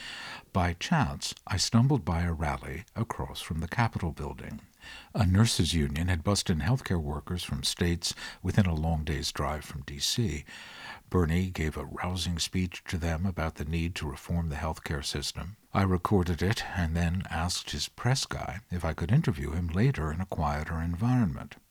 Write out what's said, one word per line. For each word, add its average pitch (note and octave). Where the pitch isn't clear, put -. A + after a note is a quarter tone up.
By F2
chance, F#2
I F#2+
stumbled B2
by E2+
a F2
rally C#2
across -
from D#2+
the F2
Capitol A2
building. C#2
A G2
nurses' F#2
union D2+
had E2+
bussed G2+
in E2
healthcare F#2
workers D2
from C2+
states -
within F#2+
a E2
long D#2
day's D2
drive D2
from C#2
D C#2+
C. D#2
Bernie F2+
gave D#2
a D2
rousing F2+
speech -
to F#2
them E2
about D#2+
the -
need E2
to D2+
reform E2
the D2
healthcare D#2
system. -
I G2+
recorded F2+
it F#2+
and E2
then E2+
asked E2
his -
press -
guy -
if F2
I D#2+
could -
interview D2
him E2+
later F2+
in D#2+
a F#2
quieter D#2
environment. F2